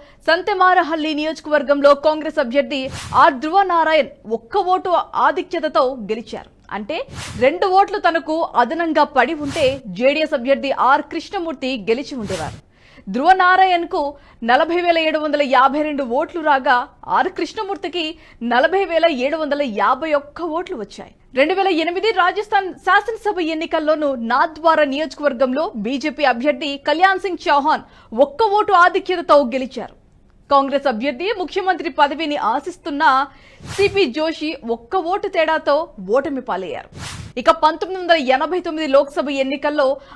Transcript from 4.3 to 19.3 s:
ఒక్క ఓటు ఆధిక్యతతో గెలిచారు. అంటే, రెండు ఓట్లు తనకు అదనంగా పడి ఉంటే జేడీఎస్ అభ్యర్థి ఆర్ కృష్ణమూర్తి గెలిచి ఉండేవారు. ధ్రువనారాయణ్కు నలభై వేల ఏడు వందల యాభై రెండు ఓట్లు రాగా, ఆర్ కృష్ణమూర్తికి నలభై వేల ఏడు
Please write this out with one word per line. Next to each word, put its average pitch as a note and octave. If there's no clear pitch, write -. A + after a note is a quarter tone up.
ఒక్క -
ఓటు F#4
ఆధిక్యతతో D#4
గెలిచారు. A3
అంటే, G#3+
రెండు D4+
ఓట్లు G4+
తనకు D#4+
అదనంగా D#4+
పడి C4+
ఉంటే C#4
జేడీఎస్ C4+
అభ్యర్థి C4
ఆర్ C4+
కృష్ణమూర్తి D4+
గెలిచి C4+
ఉండేవారు. D#3+
ధ్రువనారాయణ్కు F4+
నలభై D#4+
వేల E4+
ఏడు D#4
వందల D4
యాభై C4
రెండు D4
ఓట్లు D4+
రాగా, C4+
ఆర్ A3+
కృష్ణమూర్తికి F4
నలభై D#4
వేల E4
ఏడు D4